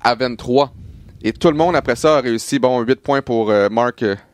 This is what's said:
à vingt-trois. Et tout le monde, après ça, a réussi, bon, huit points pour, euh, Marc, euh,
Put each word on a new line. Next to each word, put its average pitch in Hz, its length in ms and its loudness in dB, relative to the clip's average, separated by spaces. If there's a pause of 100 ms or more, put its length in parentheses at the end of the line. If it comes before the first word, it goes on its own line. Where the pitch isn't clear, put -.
à 120 140 2
vingt-trois. 123 560 -2 (520)
Et 110 100 -2
tout - 160 2
le 151 80 2
monde, 170 180 0
après 131 200 0
ça, 156 220 2
a 135 40 2
réussi, 123 380 -4
bon, 127 220 2
huit 123 200 -2
points 139 220 -2
pour, 113 260 0
euh, 104 200 2
Marc, 117 340 -2
euh, 101 120 -2 (180)